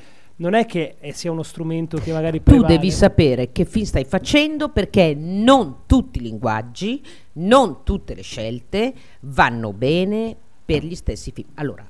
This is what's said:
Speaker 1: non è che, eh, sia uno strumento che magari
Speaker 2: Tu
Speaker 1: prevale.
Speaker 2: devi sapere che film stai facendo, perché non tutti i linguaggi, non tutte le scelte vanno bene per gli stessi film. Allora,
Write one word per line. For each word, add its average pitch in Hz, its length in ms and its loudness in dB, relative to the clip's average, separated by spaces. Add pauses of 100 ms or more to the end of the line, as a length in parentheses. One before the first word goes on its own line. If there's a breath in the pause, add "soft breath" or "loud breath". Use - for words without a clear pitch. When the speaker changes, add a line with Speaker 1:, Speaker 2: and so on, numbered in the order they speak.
(360 soft breath)
Speaker 1:
non 175 180 -4
è 226 100 2
che, 160 340 -6
eh, 143 140 -14
sia - 180 -8
uno 160 120 -6
strumento 165 560 -6
che 156 140 -6
magari 160 260 -2
Speaker 2:
Tu 151 60 -8
Speaker 1:
prevale. 208 300 8
Speaker 2:
devi 175 160 2
sapere 143 600 2
che 185 140 -2
film 220 180 -4
stai 147 200 -4
facendo, 294 680 0
perché 185 440 2
non 190 720 2
tutti - 320 2
i 123 40 -8
linguaggi, 117 760 -6 (340 loud breath)
non 196 500 4
tutte 190 300 -4
le 95 80 -18
scelte 123 720 -6 (260 loud breath)
vanno 123 540 0
bene 185 600 -2 (300)
per 147 200 -2
gli 165 100 -10
stessi - 360 -8
film. - 240 -16
Allora, 120 360 -8